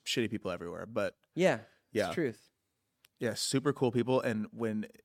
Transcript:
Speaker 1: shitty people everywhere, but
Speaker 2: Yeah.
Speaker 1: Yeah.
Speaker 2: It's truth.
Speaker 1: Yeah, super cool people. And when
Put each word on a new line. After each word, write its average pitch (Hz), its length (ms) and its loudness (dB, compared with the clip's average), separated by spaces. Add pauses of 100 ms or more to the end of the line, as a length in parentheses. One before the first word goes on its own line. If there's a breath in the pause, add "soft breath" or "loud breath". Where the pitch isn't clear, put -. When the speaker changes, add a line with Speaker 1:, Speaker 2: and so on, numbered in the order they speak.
Speaker 1:
shitty 113 240 0
people 104 200 -4
everywhere, 87 360 -6
but 104 320 -2 (160)
Speaker 2:
Yeah. 160 260 4 (320)
Speaker 1:
Yeah. 104 140 2
Speaker 2:
It's 85 100 -2
truth. 120 260 -2 (760)
Speaker 1:
Yeah, 113 160 -2
super 135 380 0
cool 127 220 2
people. 123 260 4
And 107 320 0
when 107 360 -2 (180)